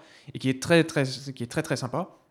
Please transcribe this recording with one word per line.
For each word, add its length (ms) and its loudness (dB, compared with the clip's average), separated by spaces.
et 60 -10
qui 100 0
est 120 0
très, 220 6
très, 200 0
qui 400 -6
est 40 -4
très, 140 -4
très 160 -2
sympa. 400 -6